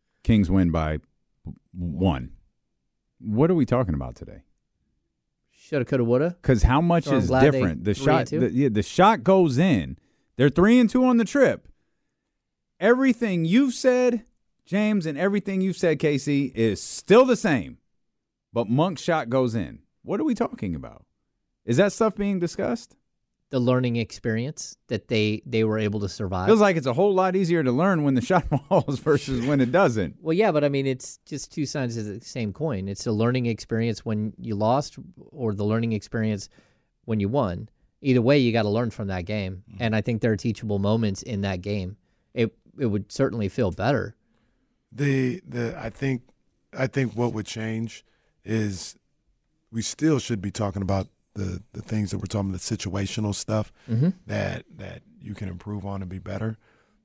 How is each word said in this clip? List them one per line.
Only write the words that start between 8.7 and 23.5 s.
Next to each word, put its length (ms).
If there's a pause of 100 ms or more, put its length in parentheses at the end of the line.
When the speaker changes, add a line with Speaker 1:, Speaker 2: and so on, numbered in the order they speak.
Speaker 1:
the 120
shot 420
goes 340
in. 400 (380)
They're 140
three 280
and 100
two 160
on 120
the 80
trip. 420 (1120)
Everything 640
you've 300
said, 500 (400)
James, 420
and 120
everything 420
you've 160
said, 220
Casey, 560
is 260
still 440
the 120
same. 420 (720)
But 160
Monk's 340
shot 260
goes 260
in. 260 (220)
What 180
are 40
we 100
talking 400
about? 300 (600)
Is 120
that 160
stuff 240
being 220
discussed? 560 (560)